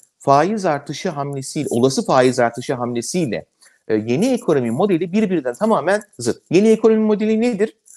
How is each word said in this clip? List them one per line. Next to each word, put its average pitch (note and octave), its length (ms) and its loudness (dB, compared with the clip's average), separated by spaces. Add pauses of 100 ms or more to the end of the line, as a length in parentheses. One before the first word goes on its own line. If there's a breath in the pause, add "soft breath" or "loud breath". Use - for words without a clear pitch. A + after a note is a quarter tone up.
(180)
faiz F3+ 480 2
artışı D3+ 440 -4
hamlesiyle, C#3+ 600 -6
olası C3 360 2
faiz B2+ 340 4
artışı A#2+ 340 -2
hamlesiyle, A#2+ 720 -4 (420 soft breath)
e, A2 80 0
yeni B2+ 380 0
ekonomi C3+ 380 0
modeli E3+ 400 0
birbirinden F3+ 420 -2
tamamen G3 480 0 (180)
zıt. - 320 -4
Yeni G3+ 180 4
ekonomi A3 300 4
modeli G#3+ 420 0
nedir? A3+ 360 -2 (200)